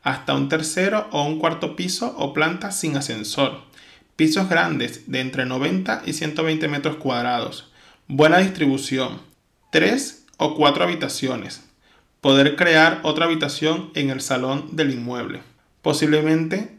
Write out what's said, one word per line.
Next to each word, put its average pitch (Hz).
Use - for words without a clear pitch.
hasta 135
un 139
tercero 180
o 147
un 156
cuarto 165
piso 185
o 139
planta 175
sin 156
ascensor, 135
pisos 160
grandes 165
de 131
entre 131
noventa 151
y 160
ciento 151
veinte 156
metros 147
cuadrados, 120
buena 151
distribución, 135
tres 208
o 151
cuatro 147
habitaciones, 135
poder 269
crear 160
otra 156
habitación 160
en 139
el 127
salón 135
del 151
inmueble, 120
posiblemente 156